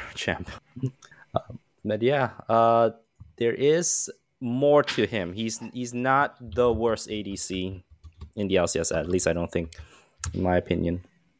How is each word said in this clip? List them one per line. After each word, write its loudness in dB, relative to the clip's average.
<laughs> -16
champ. -4
Um, -4
but -2
yeah, 2
uh, 4
there 0
is 0
more 4
to 0
him. -4
He's, -6
he's -8
not 0
the 2
worst -2
A -4
D -8
C -6
in -2
the 4
L 6
C -2
S, 0
at -2
least 2
I 4
don't -2
think, -4
in -2
my 4
opinion. 0